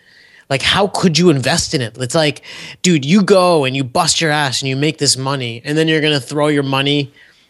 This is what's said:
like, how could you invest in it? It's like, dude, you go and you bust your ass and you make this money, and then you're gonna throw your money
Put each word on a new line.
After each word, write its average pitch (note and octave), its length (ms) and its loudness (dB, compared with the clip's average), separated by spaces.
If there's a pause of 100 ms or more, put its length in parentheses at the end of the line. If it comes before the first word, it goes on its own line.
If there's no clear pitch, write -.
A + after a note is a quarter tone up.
(480)
like, C3+ 140 -2
how F#3+ 240 0
could F3 320 0
you F3 120 4
invest C#3 440 0
in C#3+ 60 0
it? A2+ 180 -8
It's B2 160 -6
like, D#3 280 0 (400)
dude, D#3+ 220 2
you F3 200 4
go F3+ 400 4
and C3 100 -2
you C3+ 80 -2
bust C#3+ 380 -2
your E3 100 0
ass D3 320 -2
and C#3 60 -4
you C3 80 -2
make D3 220 -2
this C3+ 180 0
money, C3 480 -6
and D3 120 -4
then D#3+ 120 2
you're D#3+ 140 2
gonna D3 180 0
throw D3 260 -4
your D3 160 0
money C3+ 500 -2 (380)